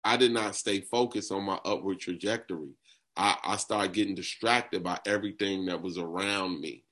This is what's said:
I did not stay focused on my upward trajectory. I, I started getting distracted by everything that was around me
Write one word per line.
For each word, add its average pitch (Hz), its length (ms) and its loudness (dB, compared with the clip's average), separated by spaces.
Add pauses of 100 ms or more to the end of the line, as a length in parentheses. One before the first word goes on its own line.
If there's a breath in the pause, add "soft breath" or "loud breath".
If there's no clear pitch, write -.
I 117 140 4
did 123 140 6
not 107 240 0
stay 101 260 0
focused 120 500 0
on 98 120 -2
my 98 200 -2
upward 95 360 -2
trajectory. 90 720 -4 (440 soft breath)
I, 98 280 2
I 104 140 0
started 101 360 0
getting 101 220 2
distracted 110 680 0
by 90 220 -2
everything 98 640 0
that 87 140 -2
was 90 180 -6
around 92 600 -2
me 71 320 -8